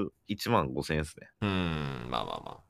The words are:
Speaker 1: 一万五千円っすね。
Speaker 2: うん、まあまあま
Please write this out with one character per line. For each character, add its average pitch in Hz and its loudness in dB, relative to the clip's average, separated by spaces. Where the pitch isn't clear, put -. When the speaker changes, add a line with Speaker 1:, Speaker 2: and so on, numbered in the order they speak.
Speaker 1:
一 104 -2
万 80 6
五 71 0
千 80 2
円 78 2
っ - -6
す - -12
ね。 - -16
Speaker 2:
う 104 0
ん、 78 0
ま 62 0
あ 50 -2
ま 50 -4
あ 50 -8
ま - -12